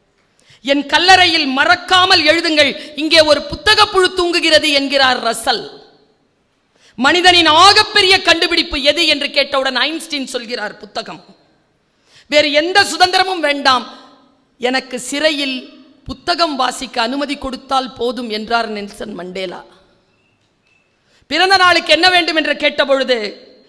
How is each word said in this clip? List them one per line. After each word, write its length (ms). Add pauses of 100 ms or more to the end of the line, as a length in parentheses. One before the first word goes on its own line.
(600)
"என் 240
கல்லறையில் 600
மறக்காமல் 760
எழுதுங்கள், 760
இங்கே 260
ஒரு 200
புத்தக 440
புழு 280
தூங்குகிறது" 580
என்கிறார் 520
ரசல். 580 (1120)
மனிதனின் 520
ஆகப்பெரிய 760
கண்டுபிடிப்பு 600
எது 260
என்று 240
கேட்டவுடன் 440
ஐன்ஸ்டீன் 520
சொல்கிறார், 500
"புத்தகம். 640 (840)
வேறு 240
எந்த 320
சுதந்திரமும் 560
வேண்டாம், 580 (600)
எனக்கு 420
சிறையில் 840 (200)
புத்தகம் 500
வாசிக்க 460
அனுமதி 360
கொடுத்தால் 560
போதும்" 360
என்றார் 400
நெல்சன் 500
மண்டேலா. 460 (1600)
பிறந்த 300
நாளுக்கு 360
என்ன 160
வேண்டும் 260
என்று 180
கேட்டபொழுது 840 (340)